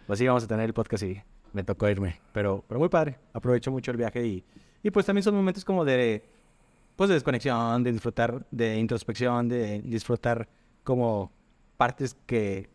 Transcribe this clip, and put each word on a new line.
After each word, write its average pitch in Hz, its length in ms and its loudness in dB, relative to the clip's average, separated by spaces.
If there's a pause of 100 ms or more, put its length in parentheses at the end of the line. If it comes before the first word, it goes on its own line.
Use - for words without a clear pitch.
Pues 101 100 0
sí, 123 80 4
vamos 123 180 4
a 107 40 -10
tener 110 180 0
el 110 80 -2
podcast 110 300 -2
y 95 180 -6 (320)
me 101 100 -4
tocó 104 240 0
irme. 98 320 0 (140)
Pero, 101 340 -2
pero 117 120 -6
muy 170 100 2
padre. 156 300 0 (120)
Aprovecho 123 380 0
mucho 131 220 -4
el 120 60 -4
viaje 120 280 -2
y, 95 180 -4 (380)
y 208 80 2
pues 196 160 2
también 202 160 2
son 208 140 2
momentos 190 280 0
como 185 220 2
de, 123 380 2 (720)
pues 196 140 2
de 190 40 6
desconexión, 123 720 0
de 123 80 0
disfrutar, 117 580 -2
de 113 300 0
introspección, 120 680 0
de 107 360 -2
disfrutar 117 640 -2 (340)
como 117 480 0 (460)
partes 127 480 -2
que 101 500 -2